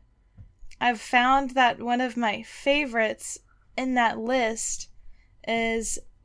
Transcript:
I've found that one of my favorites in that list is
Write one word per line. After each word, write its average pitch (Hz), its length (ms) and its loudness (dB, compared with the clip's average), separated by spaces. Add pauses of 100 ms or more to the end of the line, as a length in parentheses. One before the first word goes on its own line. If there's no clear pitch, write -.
(800)
I've 240 200 0
found 254 520 2
that 247 300 2
one 240 180 0
of 240 160 -4
my 226 260 -2
favorites 233 960 -2 (380)
in 254 180 -2
that 226 240 2
list 226 720 -2 (580)
is 226 500 0 (260)